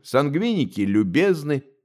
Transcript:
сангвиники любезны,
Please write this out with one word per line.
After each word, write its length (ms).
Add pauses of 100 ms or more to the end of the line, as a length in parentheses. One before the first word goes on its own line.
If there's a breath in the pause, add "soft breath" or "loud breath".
сангвиники 760
любезны, 840 (220)